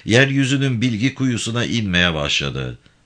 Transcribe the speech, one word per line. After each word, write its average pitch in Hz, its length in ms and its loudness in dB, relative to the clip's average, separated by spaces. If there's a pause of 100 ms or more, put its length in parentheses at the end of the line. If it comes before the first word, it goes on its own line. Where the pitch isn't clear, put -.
yeryüzünün 135 760 2
bilgi 123 320 0
kuyusuna 120 520 -2
inmeye 87 480 2
başladı. 69 640 -4 (280)